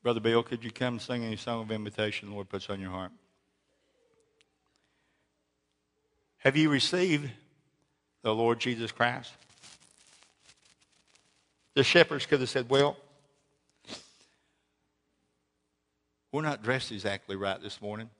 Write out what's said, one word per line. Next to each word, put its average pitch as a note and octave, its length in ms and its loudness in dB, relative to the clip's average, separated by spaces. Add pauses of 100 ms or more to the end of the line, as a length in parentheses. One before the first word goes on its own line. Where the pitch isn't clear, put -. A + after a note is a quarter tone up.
Brother A#2+ 160 2
Bill, A#2 220 4
could A#2 220 -6
you A#2 80 -8
come B2 280 -4
sing A#2+ 260 -6
a A2 120 -6
song A#2 240 -6
of A2 100 -8
invitation G#2+ 580 -4
the G#2 40 -10
Lord G2+ 160 -10
puts G2 220 -8
on G2 80 -6
your F#2+ 100 -8
heart? F#2 220 -8 (3250)
Have C#3 180 4
you D#3 140 6
received D3 580 2 (920)
the A2 100 0
Lord A#2 260 2
Jesus A#2 320 -4
Christ? A#2+ 400 -4 (2500)
The C#3 80 6
shepherds D3+ 420 6
could C#3+ 140 4
have B2+ 100 0
said, B2 180 -2
"Well, C#3 300 4 (3250)
we're D3 100 -2
not C#3+ 220 -2
dressed B2+ 280 0
exactly G2 440 -4
right G2 260 -2
this - 180 -12
morning G#2+ 300 -10 (100)